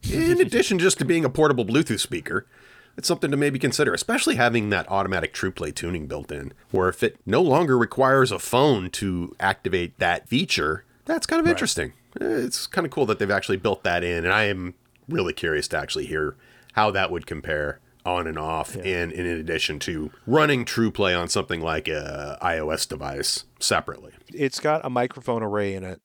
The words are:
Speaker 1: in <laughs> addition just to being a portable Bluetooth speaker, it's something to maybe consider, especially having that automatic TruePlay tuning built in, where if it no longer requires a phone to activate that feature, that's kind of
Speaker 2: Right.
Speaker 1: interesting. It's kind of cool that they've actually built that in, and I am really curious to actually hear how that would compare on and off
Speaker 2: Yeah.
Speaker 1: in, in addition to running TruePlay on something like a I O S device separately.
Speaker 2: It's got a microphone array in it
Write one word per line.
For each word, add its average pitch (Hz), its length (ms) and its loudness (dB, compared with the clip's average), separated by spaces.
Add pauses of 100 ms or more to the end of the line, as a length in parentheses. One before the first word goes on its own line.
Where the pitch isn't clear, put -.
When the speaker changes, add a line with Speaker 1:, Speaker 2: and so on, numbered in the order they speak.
Speaker 1:
in 339 320 4
<laughs> - 0 -
addition 226 380 2
just 175 220 4
to 151 40 0
being 165 200 2
a - 40 4
portable 143 360 4
Bluetooth 113 340 2
speaker, - 480 -4 (500)
it's - 120 -4
something 165 240 0
to 143 40 2
maybe 143 220 2
consider, 139 340 2
especially 262 440 0
having 117 340 2
that 90 180 0
automatic 95 460 0
TruePlay 85 400 -4
tuning 85 320 -4
built - 240 -10
in, 71 220 -10 (180)
where 92 180 4
if - 140 -2
it - 140 0 (100)
no 120 160 4
longer 151 340 4
requires 131 540 4
a 95 80 -4
phone 120 520 2
to 90 500 -4
activate 92 580 -2
that 87 300 0
feature, 82 560 0 (200)
that's 320 220 -2
kind 330 140 2
of 320 60 2
Speaker 2:
Right. 339 40 4
Speaker 1:
interesting. - 440 -2 (200)
It's - 540 -4
kind 180 160 -2
of 147 80 -6
cool 143 140 0
that 107 120 0
they've 101 100 0
actually 98 280 0
built 95 260 -2
that 87 220 0
in, 85 200 -2
and 90 80 2
I 107 120 2
am 92 300 -4 (340)
really - 240 -2
curious 78 340 0
to 80 120 -2
actually 71 280 -6
hear 78 300 -4 (380)
how 107 180 2
that 95 180 0
would 87 160 -6
compare 76 540 -4 (240)
on 87 220 -2
and 80 120 -6
off 78 380 -4
Speaker 2:
Yeah. 92 80 -10
Speaker 1:
in, 87 280 -2
in 87 140 -4
addition 80 540 -4
to 78 300 -6 (160)
running 143 380 2
TruePlay 98 540 2
on 85 100 -2
something 90 320 -2
like 80 280 -2
a 71 520 -6
I 82 180 0
O 78 120 -2
S 78 160 -2
device 69 580 -6 (160)
separately. - 520 -2 (220)
Speaker 2:
It's 139 260 -2
got 151 240 0
a 135 60 -6
microphone 123 520 -2
array 101 320 -2
in 95 100 -8
it 92 200 -12